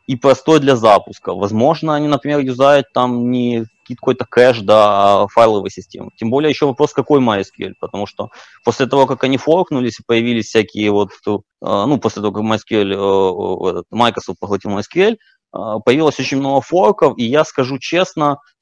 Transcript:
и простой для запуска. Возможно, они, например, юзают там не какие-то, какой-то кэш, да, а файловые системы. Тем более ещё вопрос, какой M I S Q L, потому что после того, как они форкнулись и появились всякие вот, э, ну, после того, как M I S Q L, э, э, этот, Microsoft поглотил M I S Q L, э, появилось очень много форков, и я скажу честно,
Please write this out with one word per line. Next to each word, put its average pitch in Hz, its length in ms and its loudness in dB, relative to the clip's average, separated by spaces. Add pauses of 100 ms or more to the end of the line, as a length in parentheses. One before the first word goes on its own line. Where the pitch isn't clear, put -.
и 135 80 -4
простой 143 420 2
для 139 180 4
запуска. 104 580 2
Возможно, 120 600 0
они, 147 140 -2
например, 147 320 -2
юзают 135 520 2
там 123 380 -2
не 120 360 -2 (160)
какие-то, - 180 -14
какой-то 127 240 -2
кэш, 120 360 4
да, 101 600 4
а 101 60 0
файловые 107 420 2
системы. - 460 -18
Тем 113 140 -6
более 147 200 0
ещё 143 160 -2
вопрос, 143 260 0
какой 139 280 2
M 120 100 2
I 101 100 0
S 95 100 -8
Q - 180 -12
L, 92 120 -14
потому 98 260 -8
что - 240 -12 (340)
после 120 220 0
того, 139 200 4
как 131 180 -4
они 131 120 0
форкнулись 143 640 -2
и - 60 -20
появились 117 400 -2
всякие 107 440 -2
вот, 101 200 0 (160)
э, 104 120 -2 (220)
ну, 104 380 -2
после 104 240 -4
того, 104 100 -2
как 104 100 -6
M 110 100 -2
I 110 40 -2
S - 80 -8
Q 110 160 -2
L, 98 100 -2
э, 98 40 -2
э, 95 760 -2
этот, 87 200 -8
Microsoft 113 500 -2
поглотил 104 300 -6
M 98 80 -4
I - 20 -6
S - 80 -10
Q 175 140 -2
L, 214 120 2
э, - 680 -12
появилось 143 340 2
очень 135 200 -4
много 139 240 0
форков, 180 560 0
и 120 60 -2
я 139 200 2
скажу 131 340 -4
честно, 156 600 -2 (240)